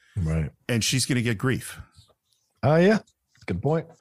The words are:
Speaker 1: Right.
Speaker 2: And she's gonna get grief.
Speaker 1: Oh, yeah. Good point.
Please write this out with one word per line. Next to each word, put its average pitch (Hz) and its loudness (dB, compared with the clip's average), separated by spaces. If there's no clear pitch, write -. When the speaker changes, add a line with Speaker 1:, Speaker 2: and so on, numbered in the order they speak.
Speaker 1:
Right. 80 -2
Speaker 2:
And 117 0
she's 127 0
gonna 123 0
get 113 -2
grief. 123 -4
Speaker 1:
Oh, 147 4
yeah. 202 4
Good 95 -4
point. 156 -2